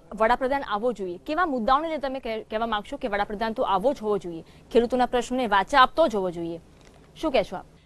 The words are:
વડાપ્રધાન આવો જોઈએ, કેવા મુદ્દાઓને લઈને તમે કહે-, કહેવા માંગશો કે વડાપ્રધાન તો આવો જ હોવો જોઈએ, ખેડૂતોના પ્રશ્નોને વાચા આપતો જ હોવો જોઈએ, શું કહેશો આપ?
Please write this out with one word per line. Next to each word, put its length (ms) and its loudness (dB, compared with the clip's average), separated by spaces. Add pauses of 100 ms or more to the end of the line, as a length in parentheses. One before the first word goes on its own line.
(160)
વડાપ્રધાન 480 2
આવો 300 -2
જોઈએ, 240 -8
કેવા 280 -2
મુદ્દાઓને 420 2
લઈને 120 -4
તમે 200 -6
કહે-, 240 -8
કહેવા 220 -4
માંગશો 320 -6
કે 100 -6
વડાપ્રધાન 460 -2
તો 100 -2
આવો 300 2
જ 80 -12
હોવો 160 0
જોઈએ, 260 -10 (300)
ખેડૂતોના 320 4
પ્રશ્નોને 420 -2
વાચા 340 4
આપતો 260 6
જ 80 -2
હોવો 160 0
જોઈએ, 280 -8 (640)
શું 100 -2
કહેશો 240 2
આપ? 100 -10 (200)